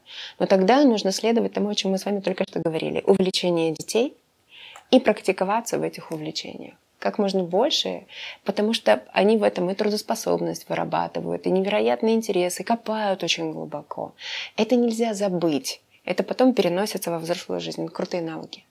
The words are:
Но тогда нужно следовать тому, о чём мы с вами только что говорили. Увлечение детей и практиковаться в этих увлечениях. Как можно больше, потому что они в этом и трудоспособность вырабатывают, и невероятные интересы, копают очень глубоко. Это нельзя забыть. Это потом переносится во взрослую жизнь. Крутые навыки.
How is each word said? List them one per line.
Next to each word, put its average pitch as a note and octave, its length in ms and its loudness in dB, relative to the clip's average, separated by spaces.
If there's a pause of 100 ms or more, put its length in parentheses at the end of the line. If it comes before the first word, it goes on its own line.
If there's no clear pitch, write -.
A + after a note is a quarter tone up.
(380)
Но F#3+ 80 0
тогда G3+ 380 6
нужно G#3 280 4
следовать G#3+ 420 2
тому, G3 160 0
о G#3 40 -2
чём F#3+ 180 -2
мы F#3+ 60 0
с - 80 -8
вами G3+ 140 -2
только F#3+ 280 0
что - 120 -4
говорили. D#3+ 460 -2
Увлечение F3+ 680 4
детей A3+ 420 -2 (800)
и B3+ 80 8
практиковаться G#3 800 0
в D3+ 40 -2
этих D#3+ 300 -8
увлечениях. - 600 -10 (260)
Как G3 180 -4
можно F#3+ 260 2
больше, G3+ 600 0 (380)
потому G#3 300 0
что - 260 2 (120)
они G3+ 240 4
в G#3 80 2
этом F#3+ 260 2
и G3 40 -2
трудоспособность F3 920 -2
вырабатывают, E3+ 800 -4
и F3+ 40 0
невероятные G#3+ 680 2
интересы, F#3+ 480 0
копают G#3+ 580 -2
очень E3 300 -2
глубоко. D#3 600 -10 (440)
Это A3+ 200 2
нельзя A3+ 380 2
забыть. F3 680 -2 (300)
Это F#3 120 0
потом B3 320 4
переносится F#3 560 -2
во E3+ 80 -2
взрослую F3 420 -4
жизнь. E3 280 -6
Крутые F3+ 340 -6
навыки. D#3+ 480 -10